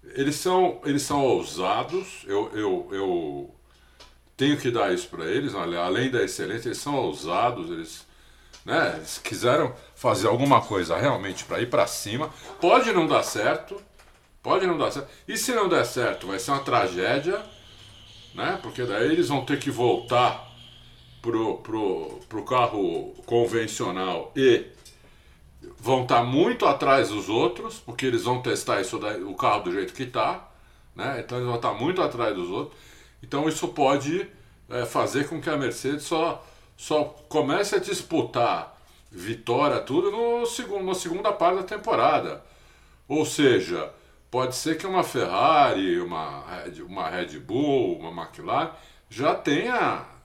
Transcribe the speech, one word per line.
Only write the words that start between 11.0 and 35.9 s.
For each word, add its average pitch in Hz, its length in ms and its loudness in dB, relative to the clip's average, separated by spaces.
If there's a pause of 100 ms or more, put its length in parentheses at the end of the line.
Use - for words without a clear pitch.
pra 87 160 -4
ir 120 100 -2
pra 120 160 4
cima, 131 440 -6 (320)
pode 226 320 6
não 170 140 4
dar 127 160 4
certo, - 520 -2 (680)
pode 180 260 2
não 175 100 0
dar 113 140 0
certo, - 180 -8 (180)
e 208 100 -6
se 220 160 -2
não 214 140 2
der 147 180 4
certo 110 420 -2
vai 95 120 -4
ser - 120 -4
uma 139 120 2
tragédia, 123 800 0 (960)
né, 143 260 -4
porque 123 220 -8
daí 110 280 0
eles 160 180 2
vão 135 160 0
ter 147 120 0
que 139 140 -4
voltar 120 720 2 (760)
pro, 110 380 0
pro, 95 600 -4 (100)
pro 104 140 -6
carro 104 680 0 (120)
convencional 104 1120 0
e 131 300 6 (1120)
vão 127 260 2
tá 123 180 4
muito 180 420 2
atrás 135 440 6
dos 98 200 -4
outros, 117 500 0
porque 120 260 -8
eles 117 180 2
vão 123 180 0
testar 107 400 0
isso 101 180 -4
daí, 104 240 -6
o 98 120 -10
carro 104 280 2
do 87 80 -4
jeito 92 220 -4
que 131 120 -8
tá, 123 420 -2 (480)
né? 123 280 -6
Então 123 140 -8
eles 123 120 -2
vão 117 100 -2
tá 117 140 0
muito 160 280 -2
atrás 117 340 -2
dos 87 140 -6
outros. 110 280 -8 (460)
Então 143 240 -2
isso 160 220 -2
pode, 143 580 2 (420)
é, 120 160 -4
fazer 135 420 0
com 160 140 -8
que - 80 -4
a 151 80 -2
Mercedes 135 460 -4